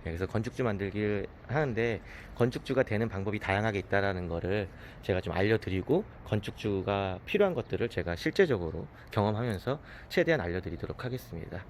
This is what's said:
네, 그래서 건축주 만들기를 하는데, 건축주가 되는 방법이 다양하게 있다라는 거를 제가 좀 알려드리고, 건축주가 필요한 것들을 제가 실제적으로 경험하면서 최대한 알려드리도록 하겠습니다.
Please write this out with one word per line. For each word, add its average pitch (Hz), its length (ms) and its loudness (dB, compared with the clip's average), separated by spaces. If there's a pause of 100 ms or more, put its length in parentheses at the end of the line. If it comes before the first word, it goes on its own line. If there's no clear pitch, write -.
네, 85 80 -4
그래서 87 140 -2
건축주 113 380 -2
만들기를 101 640 0 (200)
하는데, 117 540 0 (340)
건축주가 127 460 2
되는 113 260 2
방법이 98 320 -2
다양하게 101 400 2
있다라는 95 480 0
거를 90 400 0 (360)
제가 92 180 2
좀 85 120 -4
알려드리고, 101 680 2 (220)
건축주가 98 1000 0
필요한 190 280 4
것들을 110 340 0
제가 85 280 -2
실제적으로 87 720 2 (240)
경험하면서 107 680 2 (300)
최대한 160 320 4
알려드리도록 85 640 -4
하겠습니다. 85 640 -8